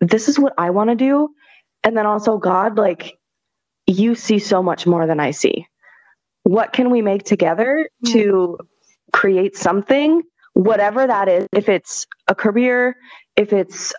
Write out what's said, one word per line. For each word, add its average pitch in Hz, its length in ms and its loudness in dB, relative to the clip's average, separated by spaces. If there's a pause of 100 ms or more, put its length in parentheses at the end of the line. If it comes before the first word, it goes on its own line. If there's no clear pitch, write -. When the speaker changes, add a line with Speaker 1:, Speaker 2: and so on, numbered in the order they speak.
Speaker 1:
"This 214 260 2
is 285 100 0
what 277 200 2
I 175 140 0
wanna 214 240 0
do." 277 340 0 (560)
And 226 100 0
then 214 100 0
also, 214 320 0
"God, 185 400 0
like, 190 400 -2 (720)
you 202 260 2
see 214 260 0
so 196 220 0
much 175 240 -4
more 170 220 0
than 156 140 -2
I 143 100 -2
see. - 340 -2 (760)
What 208 300 0
can 247 180 2
we 240 100 2
make 202 220 -2
together 214 680 -2 (120)
Speaker 2:
Yeah. 233 120 -2
Speaker 1:
to 190 440 0 (540)
create 190 460 0
something, 277 640 0 (320)
whatever 208 540 0
that 202 200 0
is, 180 240 0
if 202 160 -2
it's - 380 -4 (220)
a - 80 0
career, 247 600 0 (400)
if 208 160 0
it's 190 480 -2